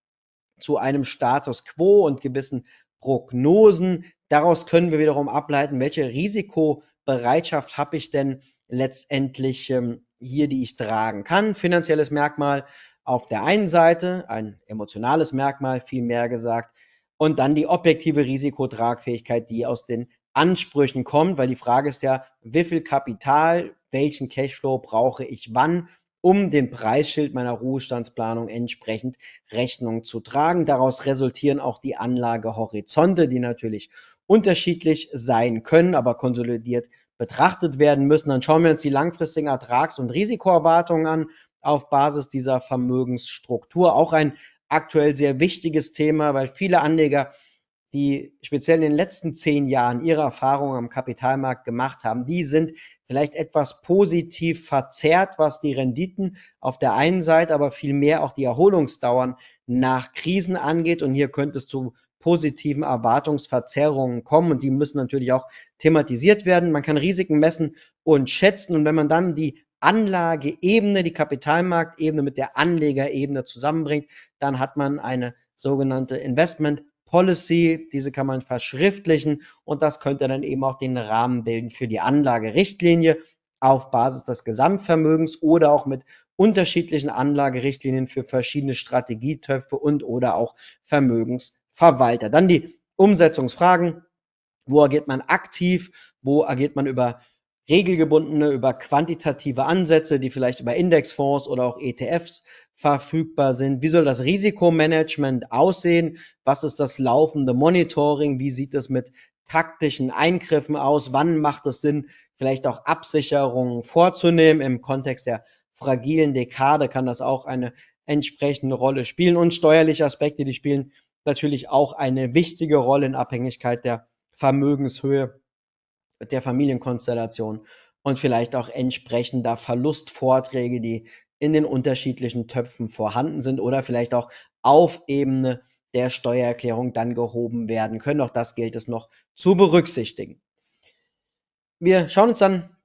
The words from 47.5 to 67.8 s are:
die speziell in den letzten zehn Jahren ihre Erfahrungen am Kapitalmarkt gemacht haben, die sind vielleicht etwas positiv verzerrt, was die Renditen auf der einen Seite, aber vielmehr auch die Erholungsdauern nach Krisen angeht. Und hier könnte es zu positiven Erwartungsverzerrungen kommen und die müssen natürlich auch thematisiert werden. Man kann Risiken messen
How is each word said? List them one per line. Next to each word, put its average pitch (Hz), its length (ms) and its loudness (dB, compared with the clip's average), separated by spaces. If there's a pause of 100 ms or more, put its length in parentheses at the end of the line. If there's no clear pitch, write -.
die 139 480 -2
speziell 160 420 0
in 156 60 2
den 147 80 2
letzten 170 360 -4
zehn 143 340 0
Jahren 120 340 0
ihre 160 200 2
Erfahrungen 139 540 -2
am 120 140 -8
Kapitalmarkt 131 720 -4
gemacht 127 400 -6
haben, 120 220 -4
die 170 180 -4
sind 156 300 0 (320)
vielleicht 147 280 -2
etwas 156 480 -4
positiv 170 880 0
verzerrt, 160 720 0
was 151 220 0
die 147 100 -2
Renditen 151 640 -4 (240)
auf - 180 -6
der 117 180 0
einen 170 260 2
Seite, 160 320 4
aber 143 180 0
vielmehr 143 540 0
auch 131 80 -8
die 135 100 -6
Erholungsdauern 127 920 2 (300)
nach 127 440 0
Krisen 180 460 -2
angeht. 165 440 -2
Und 139 120 -2
hier 139 160 0
könnte 143 300 -6
es 127 60 -12
zu 131 280 -10 (260)
positiven 151 640 -2
Erwartungsverzerrungen 135 1400 -2
kommen 165 260 2
und 131 120 -2
die 135 80 -2
müssen 143 260 -2
natürlich 131 340 -4
auch 131 160 0 (300)
thematisiert 160 680 2
werden. 175 280 4
Man 147 80 0
kann 156 160 0
Risiken 175 420 0
messen 160 380 0 (260)